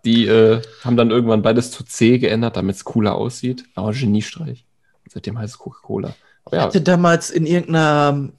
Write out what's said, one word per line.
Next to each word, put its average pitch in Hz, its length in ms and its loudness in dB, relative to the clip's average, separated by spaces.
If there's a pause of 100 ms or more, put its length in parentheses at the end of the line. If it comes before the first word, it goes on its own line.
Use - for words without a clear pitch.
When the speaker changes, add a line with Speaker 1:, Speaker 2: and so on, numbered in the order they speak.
Speaker 1:
die, 117 200 2
äh, 113 360 4 (240)
haben 120 100 0
dann 117 160 2
irgendwann 113 300 2
beides 117 300 0
zu - 120 -16
C 120 340 2
geändert, 117 380 -2
damit's 95 300 -4
cooler 104 300 -2
aussieht. 123 500 -8 (100)
Aber 107 160 -4
Geniestreich. 123 720 -4 (460)
Seitdem - 280 -12
heißt 107 180 -10
es - 40 -20
Coca-Cola. - 540 -10 (320)
Aber - 100 -8
Speaker 2:
Ich 165 40 0
Speaker 1:
ja. 170 60 2
Speaker 2:
hatte 190 160 0
damals 170 480 2
in 165 160 -2
irgendeiner 151 920 0